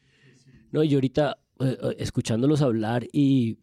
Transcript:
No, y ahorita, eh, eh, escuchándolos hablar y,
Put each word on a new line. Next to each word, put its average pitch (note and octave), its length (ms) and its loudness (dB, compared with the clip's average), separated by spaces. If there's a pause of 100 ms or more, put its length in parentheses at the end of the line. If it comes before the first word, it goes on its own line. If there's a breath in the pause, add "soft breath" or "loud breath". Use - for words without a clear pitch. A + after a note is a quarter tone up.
(720 soft breath)
No, D3+ 100 0
y D#3+ 100 2
ahorita, C3+ 460 0 (220)
eh, C3 200 -2
eh, A#2+ 180 -6
escuchándolos B2 640 0
hablar A2+ 500 0
y, C3+ 500 2